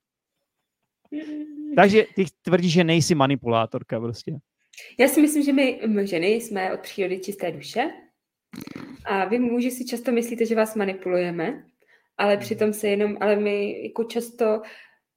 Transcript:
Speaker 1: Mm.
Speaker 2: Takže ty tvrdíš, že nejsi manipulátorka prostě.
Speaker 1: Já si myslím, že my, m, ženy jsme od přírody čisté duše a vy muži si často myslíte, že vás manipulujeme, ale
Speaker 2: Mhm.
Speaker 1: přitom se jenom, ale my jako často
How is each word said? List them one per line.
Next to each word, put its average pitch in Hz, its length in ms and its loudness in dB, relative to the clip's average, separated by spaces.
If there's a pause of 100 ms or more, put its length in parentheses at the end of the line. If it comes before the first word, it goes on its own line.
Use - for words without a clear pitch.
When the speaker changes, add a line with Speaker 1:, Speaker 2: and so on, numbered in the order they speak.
(1120)
Speaker 1:
Mm. 302 640 -10
Speaker 2:
Takže 208 300 6 (100)
ty 196 80 2 (180)
tvrdíš, 175 300 2
že 175 120 6
nejsi 165 300 4
manipulátorka 123 840 0
prostě. 117 380 -8 (600)
Speaker 1:
Já 269 100 6
si 302 140 6
myslím, 302 220 4
že 277 80 2
my, 269 300 2
m, 208 240 0
ženy 180 220 0
jsme 208 460 -2
od - 60 -8
přírody 185 400 -6
čisté 185 320 -6
duše 208 380 -6 (1120)
a 190 200 0
vy 214 140 0
muži 240 320 0
si - 140 -8
často 240 280 -4
myslíte, 233 340 0
že 226 80 0
vás 220 200 0
manipulujeme, 180 880 -2 (540)
ale 202 160 4
Speaker 2:
Mhm. 202 80 -2
Speaker 1:
přitom 214 300 0
se 208 160 -4
jenom, 208 320 0
ale 202 160 2
my 202 480 -2
jako 226 200 -4
často 233 580 -2 (540)